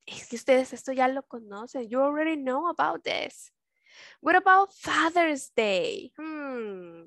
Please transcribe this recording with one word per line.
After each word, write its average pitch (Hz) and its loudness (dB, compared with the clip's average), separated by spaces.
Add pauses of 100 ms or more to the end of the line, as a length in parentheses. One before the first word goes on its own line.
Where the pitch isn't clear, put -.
es - -14
que - -10
ustedes 262 2
esto 262 -8
ya 254 4
lo 269 -2
conocen. 226 -12
You 247 0
already 302 0
know 269 -2
about 320 -2
this. - -6 (680)
What 330 2
about 381 6
Father's 320 0
Day? 190 0
Hmm, 226 -10